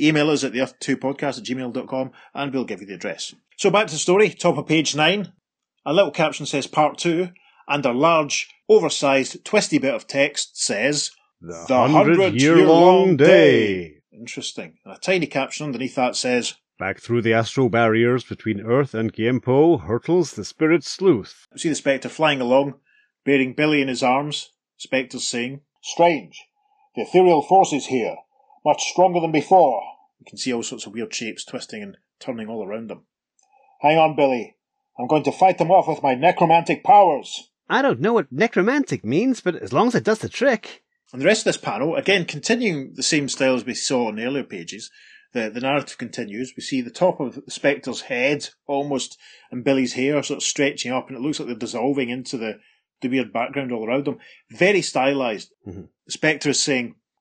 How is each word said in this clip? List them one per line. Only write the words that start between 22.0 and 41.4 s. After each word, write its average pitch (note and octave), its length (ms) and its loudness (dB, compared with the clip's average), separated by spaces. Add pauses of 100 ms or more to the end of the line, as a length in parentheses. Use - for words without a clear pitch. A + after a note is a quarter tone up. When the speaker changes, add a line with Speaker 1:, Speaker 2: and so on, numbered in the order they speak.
Speaker 1:
flying D3 320 0
along, C3 340 2 (500)
bearing C3 300 2
Billy D3+ 260 2
in C3+ 80 0
his B2 140 -4
arms. C#3 480 -2 (260)
Spectre's B2+ 500 -6
saying, B2+ 340 -6 (220)
"Strange. E3+ 580 0 (560)
The A#2+ 60 -6
ethereal E3+ 400 4
forces F3 440 2
here, A2+ 300 -2 (480)
much - 180 2
stronger F3 380 2
than D#3+ 120 -4
before." D3+ 480 4 (380)
You - 80 -20
can G#2 120 -20
see B2+ 140 -6
all A#2 100 -4
sorts A2+ 240 -12
of G#2 80 -18
weird A2+ 200 -10
shapes - 300 -10
twisting - 380 -14
and G2 140 -16 (240)
turning A2+ 280 -10
all A2 160 -10
around G#2+ 260 -10
them. - 140 -16 (760)
"Hang D#3 180 4
on, D#3 180 4
Billy. C3 400 0 (420)
I'm B2 100 -6
going D3+ 160 2
to C#3+ 80 0
fight F#3 260 4
them E3 120 0
off F#3 180 6
with D3+ 140 -4
my C3+ 120 2
necromantic E3 720 2
powers." F3 640 4 (200)
Speaker 2:
I A#3 120 0
don't G#3+ 200 0
know G#3 120 0
what G3+ 180 0
necromantic A3 760 0
means, G3+ 360 0
but F3 160 -2
as G2+ 160 -10
long F#3+ 160 2
as A#3 60 -2
it D#3 100 0
does G#3+ 140 0
the - 100 -8
trick. - 540 -2 (300)
Speaker 1:
And B2 100 -12
the D3 40 2
rest A3 160 2